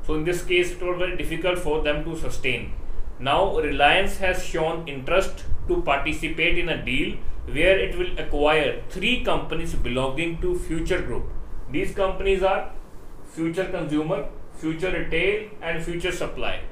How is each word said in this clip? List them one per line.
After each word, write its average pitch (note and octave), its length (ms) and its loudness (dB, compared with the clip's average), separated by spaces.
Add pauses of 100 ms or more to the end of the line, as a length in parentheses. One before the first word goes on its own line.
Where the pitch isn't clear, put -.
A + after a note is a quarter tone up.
So D#3 80 2
in D#3 100 0
this F3 200 -2
case, F3+ 280 2
it - 100 -6
was F3+ 160 -2
very F3+ 180 0
difficult F3 420 0
for D#3 240 0
them D3 220 0
to D#3+ 120 -4
sustain. - 560 0 (460)
Now E3+ 400 2
Reliance D3+ 600 4
has F#3 260 0
shown D#3+ 420 -2
interest C#3+ 580 0 (240)
to F3 140 2
participate D#3+ 760 2
in E3+ 100 0
a C3+ 160 -2
deal C#3+ 320 0 (300)
where E3 320 4
it - 200 0
will - 200 0
acquire D3 720 2
three A#3 360 0
companies E3 500 0
belonging D3 680 0
to F3+ 160 0
Future E3 440 0
Group. - 220 -2 (460)
These F#3 240 0
companies F#3+ 480 2
are F#3+ 280 2 (540)
Future E3 400 -4
Consumer, E3 640 -2 (240)
Future D#3+ 400 -4
Retail F3 580 0 (100)
and E3 220 -4
Future E3+ 300 -4
Supply. A#2+ 480 -2 (120)